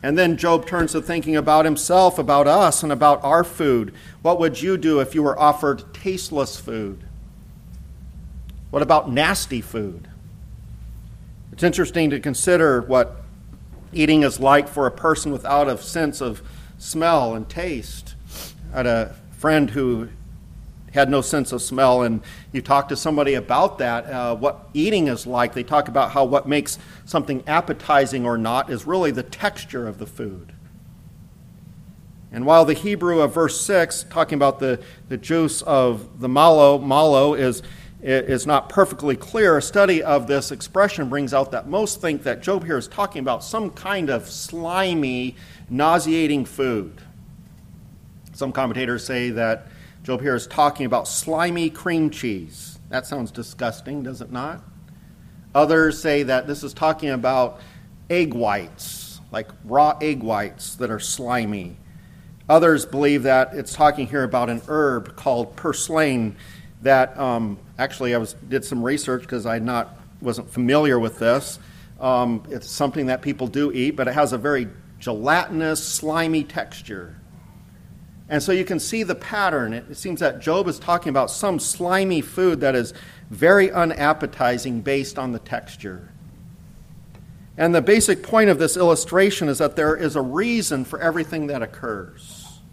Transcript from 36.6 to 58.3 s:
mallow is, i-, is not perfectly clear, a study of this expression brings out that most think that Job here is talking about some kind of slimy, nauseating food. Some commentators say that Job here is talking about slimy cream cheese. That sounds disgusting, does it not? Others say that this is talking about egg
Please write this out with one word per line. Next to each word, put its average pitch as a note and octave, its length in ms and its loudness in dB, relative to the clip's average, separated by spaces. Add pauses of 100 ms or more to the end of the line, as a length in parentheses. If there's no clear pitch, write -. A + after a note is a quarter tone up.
mallow C#3+ 560 4
is, B2+ 260 0 (400)
i-, - 60 -10
is C3 400 0
not C#3+ 220 2
perfectly D3 460 2
clear, G3 420 2
a C#3 40 2
study F#3+ 400 2
of C#3+ 240 2
this C#3 260 -2
expression F#3 580 0
brings C#3 220 -4
out C3+ 200 0
that B2 160 -8
most G3+ 340 -2
think D#3 220 -4
that - 180 -4
Job F#3 240 -2
here D#3+ 120 -2
is A#2 100 -6
talking G3 320 -6
about B2+ 240 -4
some A3 260 -6
kind F#3+ 400 -6
of A#2+ 180 -4
slimy, E3 1080 -4 (340)
nauseating D3+ 760 2
food. A2+ 560 -4 (1300)
Some C3+ 180 -6
commentators A#2+ 540 -4
say B2 260 -4
that A2+ 360 -2 (360)
Job B2+ 180 -4
here C3+ 140 0
is A#2 120 -6
talking C#3+ 380 2
about A#2 200 0
slimy E3+ 640 -2
cream D#3+ 400 -2
cheese. F#2+ 800 -10
That B2+ 180 -6
sounds B2+ 240 -8
disgusting, B2 760 -8
does B2 180 -10
it A#2 100 -14
not? C#3+ 300 -8 (920)
Others D#3 480 4
say D3 220 2
that B2+ 240 0
this C#3+ 160 -8
is C3+ 100 -10
talking D#3 360 -2
about B2+ 500 0 (500)
egg F3 240 0